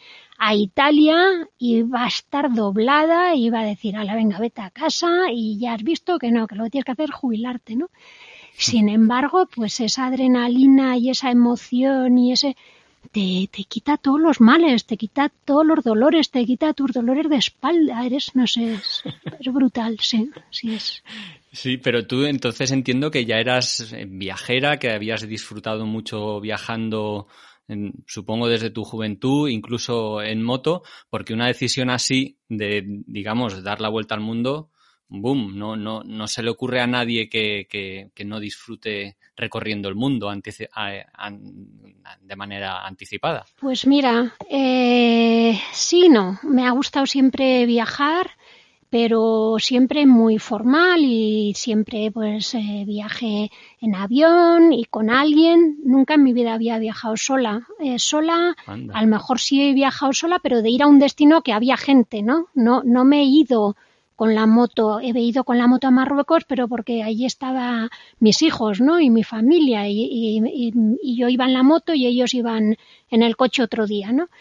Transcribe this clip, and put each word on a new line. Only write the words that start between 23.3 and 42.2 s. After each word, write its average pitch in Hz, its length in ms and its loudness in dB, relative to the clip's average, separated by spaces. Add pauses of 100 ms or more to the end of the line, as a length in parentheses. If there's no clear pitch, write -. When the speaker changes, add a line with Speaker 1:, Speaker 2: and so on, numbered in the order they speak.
Speaker 2:
eras, 120 540 -2
eh, 110 160 -14
viajera, 120 720 -4
que 123 140 -4
habías 107 340 -6
disfrutado 110 580 -10
mucho 107 560 -8
viajando, 107 840 -6 (400)
en, 104 260 -10 (140)
supongo 110 420 -6
desde 113 220 -2
tu 110 140 -10
juventud, 123 640 -4
incluso 110 720 -6
en 110 200 -6
moto, 143 400 -4 (260)
porque 110 260 -10
una 117 140 -2
decisión 127 420 -4
así 131 480 -4 (100)
de, 104 380 -4
digamos, 104 800 -8
dar 104 160 -6
la 110 80 -4
vuelta 110 260 -6
al 107 60 -8
mundo, 120 500 -6 (380)
boom, 101 500 -4
no, 107 180 -8
no, 107 280 -10
no 107 240 -12
se 117 160 -8
le 117 60 -2
ocurre 123 300 -4
a 120 60 0
nadie 117 420 -2
que, 107 400 -4
que, 98 460 -12
que 101 100 -16
no 107 140 -10
disfrute 104 800 -12 (200)
recorriendo 107 520 -8
el 95 80 -8
mundo 117 340 -4
antici-, 104 420 -14
a, 101 320 -10 (100)
an-, 101 280 -16 (800)